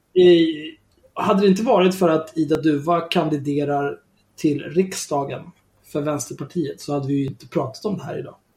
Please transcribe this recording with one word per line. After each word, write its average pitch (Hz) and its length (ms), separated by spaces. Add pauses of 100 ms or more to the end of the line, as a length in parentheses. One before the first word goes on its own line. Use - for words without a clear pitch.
(140)
eh, 165 1120
hade 196 160
det 208 80
inte 190 140
varit 190 320
för 180 140
att 160 300
Ida 156 180
Duva 151 440
kandiderar 143 960 (380)
till 147 260
riksdagen 147 800 (500)
för 151 80
Vänsterpartiet 143 800
så - 140
hade 139 140
vi 139 60
ju 139 120
inte - 220
pratat - 360
om 208 140
det - 60
här 151 140
idag. - 180 (200)